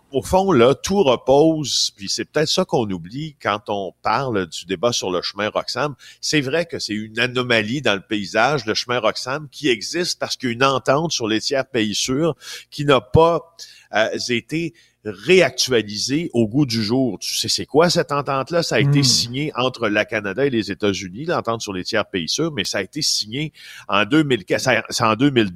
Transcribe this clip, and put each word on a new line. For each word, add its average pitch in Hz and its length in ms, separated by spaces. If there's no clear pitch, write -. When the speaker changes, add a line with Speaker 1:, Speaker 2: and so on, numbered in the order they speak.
Speaker 1:
au 131 100
fond, 190 300
là, 127 240
tout 196 280
repose, 143 920
puis 98 140
c'est - 160
peut-être 151 240
ça 185 160
qu'on 123 260
oublie 113 500
quand 104 280
on 98 240
parle 110 440
du - 180
débat 92 260
sur 110 180
le 90 120
chemin 101 260
Roxham. 123 480
C'est 151 220
vrai 151 240
que 131 140
c'est - 140
une 107 240
anomalie 123 640
dans 107 140
le 95 60
paysage, 110 640
le 107 80
chemin 123 260
Roxham, 127 500
qui - 200
existe 170 500
parce 127 160
qu'il 127 140
y - 20
a 117 40
une 127 100
entente 139 480
sur 113 160
les 107 100
tiers 135 260
pays 110 300
sûrs 143 400
qui 151 120
n'a 139 160
pas, 160 560
euh, 104 140
été 151 460
réactualisée 120 1300
au 117 140
goût 135 200
du 113 160
jour. 117 360
Tu - 140
sais, - 160
c'est 104 160
quoi 165 240
cette 165 220
entente-là ? 143 500
Ça 156 140
a 120 40
été 143 200
Speaker 2:
Hmm. 139 40
Speaker 1:
signé 127 520
entre 123 340
la 104 160
Canada 104 400
et 143 60
les 104 200
États-Unis, 98 540
l'entente 117 360
sur 104 120
les 90 100
tiers 104 220
pays 82 240
sûrs, 160 240
mais 104 120
ça - 120
a 101 40
été 156 200
signé 131 500
en 101 180
deux 151 160
mille 127 240
quatre, 110 160
ça, 113 280
c'est - 140
en 110 120
deux 139 160
mille 117 240